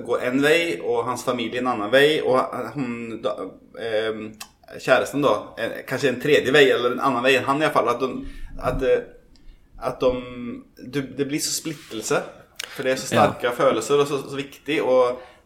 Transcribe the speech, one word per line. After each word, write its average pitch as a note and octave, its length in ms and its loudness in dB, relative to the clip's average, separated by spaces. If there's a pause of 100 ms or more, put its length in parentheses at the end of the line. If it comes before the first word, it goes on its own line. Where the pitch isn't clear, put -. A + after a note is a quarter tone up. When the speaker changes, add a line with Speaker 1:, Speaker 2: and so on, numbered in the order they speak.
Speaker 1:
går A2+ 180 0
en B2+ 180 0
vei, E3 380 2
og A#2 260 0
hans B2 180 -6
familie A#2+ 360 -4
en B2+ 80 -2
annen G#2+ 240 -2
vei, C#3+ 300 6
og B2+ 160 2
ha-, A#2 360 -2
hun A#2 480 -6
da, - 140 -4 (440)
ehm, A2 520 -2 (480)
kjæresten C3+ 420 2
da, G#2+ 360 2
eh, - 260 -6
kanskje C3 240 -2
en B2 140 0
tredje B2+ 320 4
vei, C#3+ 180 8
eller A#2+ 220 2
en A#2+ 100 -6
annen B2+ 200 0
vei C3+ 120 6
enn C3 80 2
han C3+ 160 0
i D#3 80 2
hvert - 60 -2
fall, A#2 160 2
at A#2+ 100 0
de, C3 260 -4 (380)
at, B2+ 200 -2
eh, B2 180 2 (800)
at B2+ 160 -6
de, B2 640 -4 (260)
du, C#3 120 -4
det C3 260 -6
blir D3 160 -4
så - 80 -4
splittelse, D3 720 -6 (480)
for - 120 -10
det C3 100 0
er - 80 0
så - 120 -6
Speaker 2:
Ja. A2+ 200 6
Speaker 1:
sterke B2 200 -2
følelser, C3+ 460 4
og C#3+ 80 4
så, D3 220 -4
så C#3 80 -10
viktig, C#3+ 480 -4
og B2 320 4 (280)